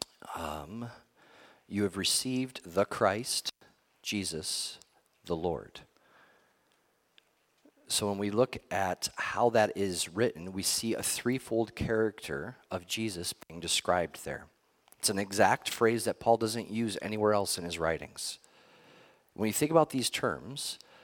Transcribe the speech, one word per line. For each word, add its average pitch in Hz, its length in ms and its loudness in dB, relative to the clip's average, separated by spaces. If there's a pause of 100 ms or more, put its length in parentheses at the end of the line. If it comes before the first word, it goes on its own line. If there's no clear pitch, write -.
(340)
Um, 82 560 -8 (760)
"You 101 160 -2
have 95 140 0
received 127 800 -2
the 95 100 6
Christ, - 680 0 (500)
Jesus, - 760 -4 (460)
the 85 120 -2
Lord." 80 440 -4 (2000)
So - 220 0
when 98 100 0
we 101 120 0
look 117 260 2 (140)
at 92 460 0
how 117 340 2
that 110 260 4
is 92 320 -2
written, 92 440 -2
we 95 100 -6
see - 320 0
a 104 80 -4
threefold 117 720 -2
character 110 800 -2 (140)
of 90 160 -6
Jesus 95 460 -4
being - 280 -14
described - 640 0
there. - 220 -8 (520)
It's - 120 0
an 98 80 0
exact 98 500 4
phrase 113 360 4
that 107 140 -2
Paul 117 200 6
doesn't 113 320 -2
use 110 320 -2
anywhere 107 320 2
else 101 240 0
in 87 60 -6
his 85 140 -6
writings. 80 600 -2 (960)
When 110 140 0
you 104 40 -2
think 151 180 2
about 160 200 6
these 123 180 0
terms, 101 720 -4 (260)